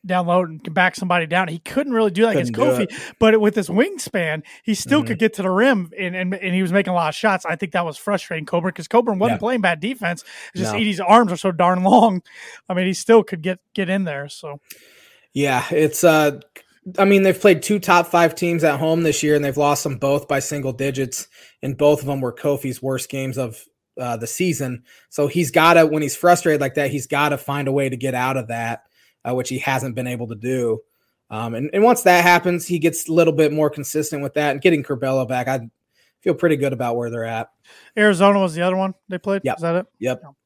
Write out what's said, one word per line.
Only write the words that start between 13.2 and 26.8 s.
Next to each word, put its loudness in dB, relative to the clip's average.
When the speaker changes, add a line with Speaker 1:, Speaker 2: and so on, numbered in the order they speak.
Speaker 1:
could -8
get, -4
get -4
in -2
there. -8
So, -14
Speaker 2:
Yeah, 0
it's, 0
uh, 4
I 6
mean, 4
they've 2
played 6
two 0
top 2
five 2
teams -2
at 0
home 0
this 0
year, 2
and 0
they've -4
lost 2
them -4
both -2
by -2
single -6
digits, -6
and -6
both 4
of -10
them -4
were -4
Kofi's -4
worst -6
games -8
of, -8
uh, -6
the -10
season. -4
So -2
he's -2
gotta, 6
when -2
he's -6
frustrated 2
like -4
that, -2